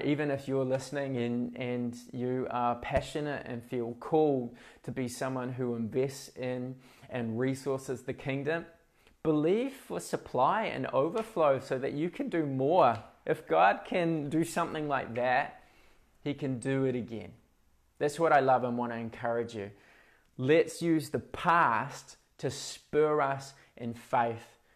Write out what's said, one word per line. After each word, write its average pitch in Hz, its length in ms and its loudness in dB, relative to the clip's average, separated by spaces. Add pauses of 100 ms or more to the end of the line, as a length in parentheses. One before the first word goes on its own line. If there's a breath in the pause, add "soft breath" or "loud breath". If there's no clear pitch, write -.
even 147 240 2
if 139 180 -2
you're 135 160 2
listening 135 540 -2
and, 120 400 -2
and 123 400 -4 (160)
you 127 380 -2
are 120 240 2
passionate 143 720 -4
and 120 160 -8
feel 120 320 -4
called 135 600 2 (280 loud breath)
to - 80 -8
be 131 160 -4
someone 131 460 -4
who 123 200 -2
invests 131 640 -2
in 127 380 -4 (340 loud breath)
and 117 300 -2
resources 131 640 -2
the 131 100 -6
kingdom, 143 540 -4 (560 soft breath)
believe 175 500 2
for 175 260 -10
supply 165 640 0
and 135 280 -4
overflow 160 640 2
so 131 220 -4
that 120 140 -4
you 156 180 -2
can 269 180 -6
do 170 160 0
more. 135 580 4 (220)
If - 220 -2
God 190 360 6
can 165 460 -2
do 156 140 2
something 156 440 -4
like 127 280 -2
that, 127 480 0 (600 soft breath)
he 143 120 -2
can 131 240 -2
do 135 260 2
it 131 100 2
again. 113 360 -6 (640)
That's 147 220 -2
what 160 120 4
I 147 100 8
love 131 220 4
and 120 140 -2
want 120 160 -2
to 117 40 -6
encourage 117 580 -4
you. 104 160 -6 (640 soft breath)
Let's 147 460 2
use 160 260 0
the 127 100 -2
past 139 960 0 (240)
to 143 100 -4
spur 151 720 0
us 135 320 -2 (240 soft breath)
in 117 160 -6
faith 117 640 -2 (180 soft breath)